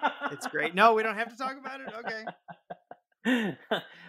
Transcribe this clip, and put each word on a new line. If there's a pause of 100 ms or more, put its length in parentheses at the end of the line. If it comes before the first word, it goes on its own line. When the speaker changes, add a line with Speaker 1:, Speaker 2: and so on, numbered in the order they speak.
(320)
Speaker 1:
It's
great.
No,
we
don't
have
to
talk
about
it? (120)
Okay. (1000)
Speaker 2:
<laughs> (520)